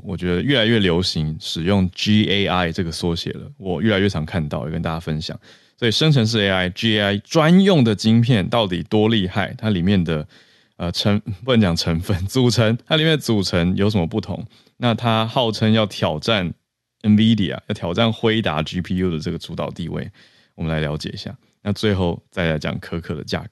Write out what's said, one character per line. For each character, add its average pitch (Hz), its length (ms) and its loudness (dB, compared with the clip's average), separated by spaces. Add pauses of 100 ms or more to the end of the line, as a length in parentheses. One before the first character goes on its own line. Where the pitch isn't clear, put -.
我 92 100 -8
觉 87 220 -2
得 87 60 0
越 135 160 2
来 107 80 4
越 117 120 4
流 90 240 2
行 78 380 -4
使 - 220 -8
用 92 320 2
G 107 340 2
A 98 200 0
I 87 220 0
这 87 140 -4
个 82 80 -6
缩 85 240 -2
写 - 140 -6
了， - 260 -12
我 90 240 -6
越 107 140 2
来 95 40 2
越 101 120 4
常 78 160 -4
看 80 200 -4
到， 73 200 -6
也 78 40 -6
跟 82 120 -4
大 82 100 -4
家 82 80 -6
分 78 220 -6
享。 - 180 -12 (380)
所 120 100 0
以 - 20 2
生 156 220 2
成 117 140 4
式 113 140 0
A 98 100 2
I、 92 180 2
G 107 300 -2
A 101 160 2
I 101 60 -2
专 165 420 4
用 185 200 4
的 113 120 4
晶 110 260 4
片 117 260 2
到 117 200 0
底 87 160 -4
多 107 260 2
厉 110 180 0
害？ 92 300 -4
它 110 140 -4
里 92 100 0
面 92 240 2
的， 78 240 -4 (480)
呃， 87 160 -6
成-， 104 260 0 (260)
不 131 80 0
能 117 100 6
讲 87 120 2
成 82 240 -2
分， 90 280 -2
组 123 240 2
成， 113 340 2
它 160 120 0
里 156 80 2
面 160 80 2
的 156 40 2
组 110 260 0
成 90 320 0
有 98 140 2
什 107 80 0
么 85 100 0
不 107 140 -4
同？ - 260 -8 (300)
那 120 180 0
它 113 320 0
号 117 240 0
称 110 220 2
要 110 140 4
挑 85 320 -4
战 92 340 0 (500)
nvidia， 107 540 4 (120)
要 107 60 -6
挑 85 200 -6
战 113 180 2
辉 110 300 2
达 80 180 -2
G 87 200 -4
P 90 160 -4
U 92 120 0
的 80 120 -4
这 78 100 -6
个 82 80 -6
主 82 160 -14
导 78 160 -6
地 82 180 -10
位， 82 220 -8 (460)
我 85 80 -8
们 80 80 -2
来 78 80 -2
了 76 160 -4
解 - 140 -10
一 - 60 -10
下。 - 160 -12 (300)
那 104 100 -2
最 104 220 0
后 90 340 -2
再 85 220 -2
来 78 80 -2
讲 78 220 -6
可 85 200 -8
可 82 140 -8
的 73 80 -10
价 - 300 -6